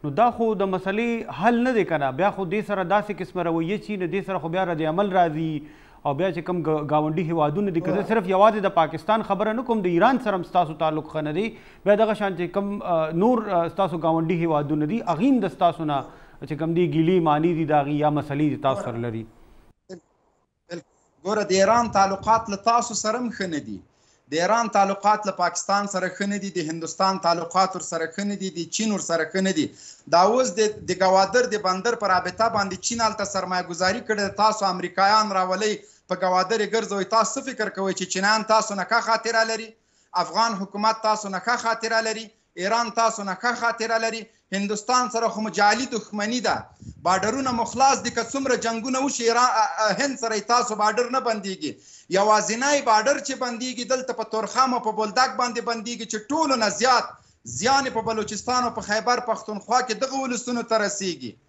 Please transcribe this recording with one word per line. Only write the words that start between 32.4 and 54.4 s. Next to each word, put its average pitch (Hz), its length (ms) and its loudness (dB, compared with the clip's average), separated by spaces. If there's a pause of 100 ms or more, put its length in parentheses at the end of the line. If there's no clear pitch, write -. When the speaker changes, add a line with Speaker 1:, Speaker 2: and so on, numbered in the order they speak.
Speaker 2:
باندې 190 360 -2
چین 233 160 -4
هلته 208 240 0
سرمایه 180 440 -4
ګذاري 185 320 0
کړې 214 200 -2
ده. 196 220 -4
تاسو 214 260 2
امریکایان 196 680 2
راولئ، 214 360 0 (340)
په 180 80 -2
ګوادر 185 440 0
یې 196 140 -2
ګرځوئ. 202 320 -2 (100)
تاسو 214 160 4
څه - 160 -8
فکر 214 220 -4
کوئ 190 240 -4
چې 185 200 -6
چینایان 208 400 0
تاسو 214 220 2
نه 190 140 -4
ښه 226 120 4
خاطره 226 420 0
لري؟ 220 260 -4 (440)
افغان 185 480 0
حکومت 214 400 -2
تاسو 214 280 0
نه 185 100 -4
ښه 240 180 0
خاطره 226 440 0
لري؟ 220 240 -4 (280)
ایران 220 380 0
تاسو 202 320 0
نه 190 100 -4
ښه 240 220 -2
خاطره 226 420 -2
لري؟ 226 240 -2 (320)
هندوستان 208 560 0
سره 233 200 -2
خو 202 120 -6
مو 214 80 -4
جعلي 208 360 2
دښمني 214 560 -4
ده، 185 140 0 (500)
بارډرونه 220 520 2
مو 233 140 0
خلاص 262 320 4
دي، 233 80 -2
که 233 120 -2
څومره 262 400 0
جنګونه 226 380 -2
وشي، 262 220 -2
ایران، 233 260 4
ا، 214 160 4 (120)
ا، 214 100 2 (120)
هند 269 220 0
سره 226 140 -2
یې 208 180 -4
تاسو 220 280 2
بارډر 226 300 2
نه 262 160 0
بندیږي. 190 440 -4 (380)
یوازینی 214 800 2
بارډر 226 320 4
چې 277 140 -8 (100)
بندیږي 240 480 -6
دلته 254 220 -2
په 220 100 -6
تورخم 233 500 0